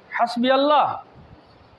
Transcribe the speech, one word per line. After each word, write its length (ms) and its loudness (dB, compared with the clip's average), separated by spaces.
হাসবি 400 -2
আল্লাহ। 520 0